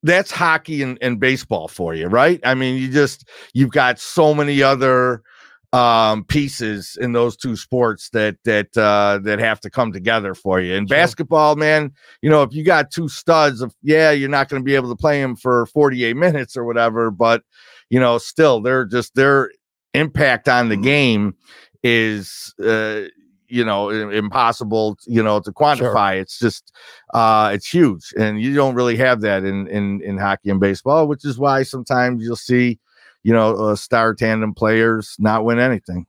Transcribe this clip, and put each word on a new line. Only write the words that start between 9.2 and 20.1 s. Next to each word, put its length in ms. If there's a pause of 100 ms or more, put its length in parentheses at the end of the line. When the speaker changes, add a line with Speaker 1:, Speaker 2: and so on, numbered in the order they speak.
Speaker 1:
that 160
have 220
to 80
come 240
together 420
for 240
you. 160
And 140
Speaker 2:
Sure. 80
Speaker 1:
basketball, 580
man, 380 (280)
you 80
know, 140
if 100
you 100
got 280
two 160
studs 540
of, 200
yeah, 300
you're 180
not 200
gonna 120
be 140
able 140
to 60
play 280
'em 120
for 320
forty-eight 500
minutes 400
or 80
whatever, 440
but, 340 (460)
you 100
know, 180
still, 440
they're 240
just, 300
their 360 (420)
impact 560